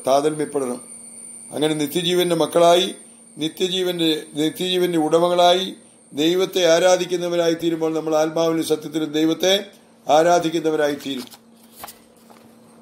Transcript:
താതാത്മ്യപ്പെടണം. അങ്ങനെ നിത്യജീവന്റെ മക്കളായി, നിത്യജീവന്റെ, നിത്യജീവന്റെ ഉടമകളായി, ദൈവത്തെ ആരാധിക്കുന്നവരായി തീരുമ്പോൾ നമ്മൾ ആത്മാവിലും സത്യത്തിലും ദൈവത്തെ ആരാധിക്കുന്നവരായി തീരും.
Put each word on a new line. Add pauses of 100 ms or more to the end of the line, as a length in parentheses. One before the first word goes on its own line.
താതാത്മ്യപ്പെടണം. (680)
അങ്ങനെ
നിത്യജീവന്റെ
മക്കളായി, (420)
നിത്യജീവന്റെ, (100)
നിത്യജീവന്റെ
ഉടമകളായി, (400)
ദൈവത്തെ
ആരാധിക്കുന്നവരായി
തീരുമ്പോൾ
നമ്മൾ
ആത്മാവിലും
സത്യത്തിലും
ദൈവത്തെ (440)
ആരാധിക്കുന്നവരായി
തീരും. (1600)